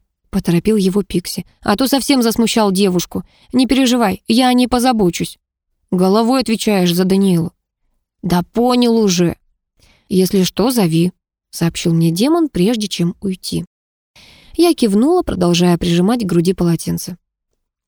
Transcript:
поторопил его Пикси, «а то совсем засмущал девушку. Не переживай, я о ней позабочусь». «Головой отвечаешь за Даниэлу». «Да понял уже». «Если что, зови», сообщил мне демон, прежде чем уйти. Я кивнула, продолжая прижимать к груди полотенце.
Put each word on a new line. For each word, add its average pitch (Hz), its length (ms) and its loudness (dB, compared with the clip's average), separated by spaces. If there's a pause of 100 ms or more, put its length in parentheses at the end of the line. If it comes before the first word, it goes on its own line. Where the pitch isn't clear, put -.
(300)
поторопил 190 480 0
его 190 260 0
Пикси, - 420 -6 (160)
«а 202 140 -2
то 262 120 0
совсем 262 340 0
засмущал 220 500 0
девушку. 185 520 -2 (300)
Не 247 140 2
переживай, 240 600 0
я 254 220 2
о 247 40 2
ней 247 140 2
позабочусь». 226 680 0 (540)
«Головой 220 500 2
отвечаешь 202 520 0
за 185 120 0
Даниэлу». 185 480 0 (680)
«Да 175 220 0
понял 240 540 0
уже». 180 380 0 (720)
«Если 185 360 0
что, 226 280 -2
зови», 180 400 0 (400)
сообщил 170 420 -2
мне 165 180 2
демон, 294 380 0
прежде 208 380 -2
чем 175 340 -4
уйти. 175 440 -8 (880)
Я 339 180 2
кивнула, 247 480 2
продолжая 175 560 0
прижимать 180 460 0
к 190 40 -4
груди 170 260 0
полотенце. 170 640 -4 (720)